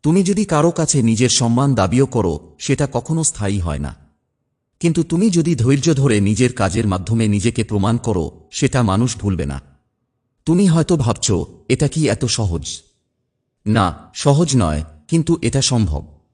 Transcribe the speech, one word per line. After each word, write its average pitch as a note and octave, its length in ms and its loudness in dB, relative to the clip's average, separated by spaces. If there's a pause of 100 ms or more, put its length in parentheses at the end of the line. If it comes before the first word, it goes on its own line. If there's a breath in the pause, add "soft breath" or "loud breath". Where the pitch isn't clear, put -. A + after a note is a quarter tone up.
তুমি E3+ 200 2
যদি G3 220 0
কারো E3 260 2
কাছে D#3 300 0
নিজের A2+ 280 2
সম্মান B2+ 460 2
দাবিও G#2+ 300 2
করো, F2 540 -4
সেটা C#3 340 -2
কখনো D#3+ 300 -4
স্থায়ী G2+ 360 -2
হয় E2 200 -4
না। C#2 160 -8 (840)
কিন্তু E3+ 240 0
তুমি F3 260 0
যদি E3+ 260 2
ধৈর্য C3+ 400 2
ধরে B2+ 260 2
নিজের G#2+ 320 2
কাজের G#2 340 0
মাধ্যমে G2+ 400 0
নিজেকে G#2+ 360 0
প্রমাণ G#2 340 0
করো, F#2 540 -4
সেটা C3 320 0
মানুষ A2 340 0
ভুলবে F#2 280 -4
না। C#2 160 -8 (840)
তুমি F3 200 2
হয়তো E3 320 2
ভাবছ, A2+ 340 0 (380)
"এটা C3 180 0
কি D3+ 200 -2
এত G#2+ 180 -2
সহজ?" F2 560 -4 (840)
না, G2 460 -2
সহজ D3 420 0
নয়, D#2 280 0 (240)
কিন্তু E3 340 0
এটা B2+ 200 -2
সম্ভব। G#2+ 580 -2 (140)